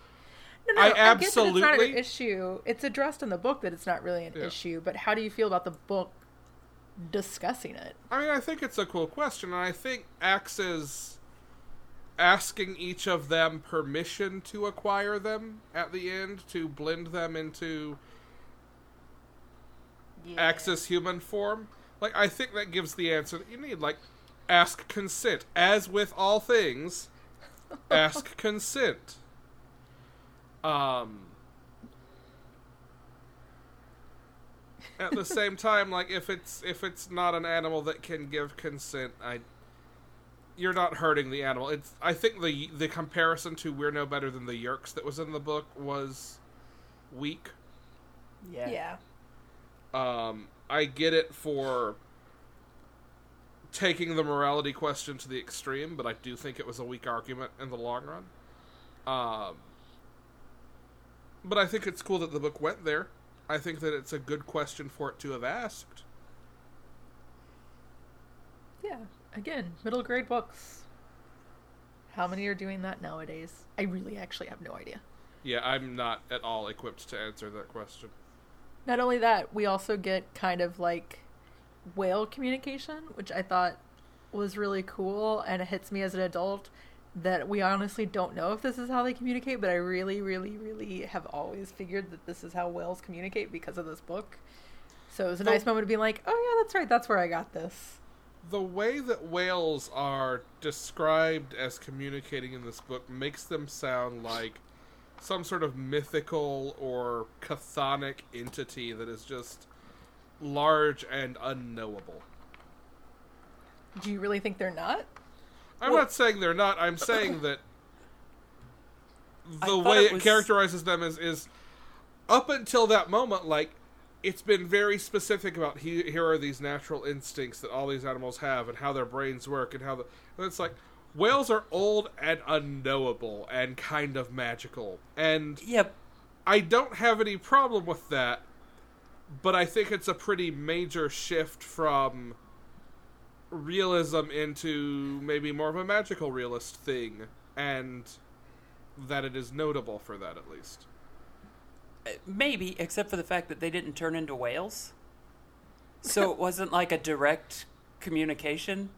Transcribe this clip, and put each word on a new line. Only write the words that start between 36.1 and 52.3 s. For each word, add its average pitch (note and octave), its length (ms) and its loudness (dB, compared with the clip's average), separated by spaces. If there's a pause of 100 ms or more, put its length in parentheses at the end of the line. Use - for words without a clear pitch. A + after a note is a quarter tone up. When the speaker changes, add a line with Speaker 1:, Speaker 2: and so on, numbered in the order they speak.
Speaker 2:
if G3 180 -4
it's, - 360 -8
if F3+ 180 -6
it's F#3 260 -8
not F3 240 2
an E3 120 0
animal D#3+ 380 2
that D3+ 200 -4
can D3+ 240 -8
give D3 300 -4
consent, C#3 560 -8 (100)
I, A#2+ 160 -6 (1160)
you're F3+ 180 2
not F3 240 4
hurting D3 340 4
the C#3 120 -4
animal. C3 260 0
It's, D3+ 320 -6
I E3+ 120 2
think G#3+ 280 0
the, D#3 340 -2
the D3+ 120 -2
comparison E3 720 0
to D#3+ 140 -6
We're D3 200 -2
No D3 140 -2
Better C#3 240 -2
Than B2+ 160 -10
the B2 80 -6 (100)
Yeerks B2+ 300 -6
that - 120 -8
was C#3+ 120 -8
in D#3 140 -6
the D3+ 80 -6
book D3+ 260 -4 (100)
was C#3 640 -8 (760)
weak. D3 340 -8 (1000)
Speaker 3:
Yeah. B2 180 -6
Speaker 1:
Yeah. E3 260 -6 (1000)
Speaker 2:
Um, A2+ 540 -4 (220)
I D3+ 160 2
get D3 280 2
it D#3+ 220 4
for C3 600 -2 (1800)